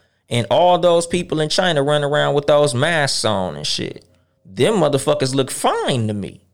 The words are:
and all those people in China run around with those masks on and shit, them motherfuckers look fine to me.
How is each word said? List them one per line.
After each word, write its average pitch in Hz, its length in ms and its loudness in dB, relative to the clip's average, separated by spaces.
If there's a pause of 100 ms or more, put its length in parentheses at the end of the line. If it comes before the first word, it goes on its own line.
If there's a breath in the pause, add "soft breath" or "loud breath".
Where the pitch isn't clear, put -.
(300)
and 120 200 -2
all 175 300 4
those 170 260 2
people 156 360 -4
in 156 80 -2
China 165 340 0
run 147 220 0
around 147 280 0
with 143 140 0
those 147 260 4
masks 143 520 0
on 92 320 -2
and 76 100 -8
shit, - 380 -6 (400)
them 131 300 0
motherfuckers 139 600 0
look 131 160 -2
fine 247 560 -2
to 107 60 -4
me. 92 400 -10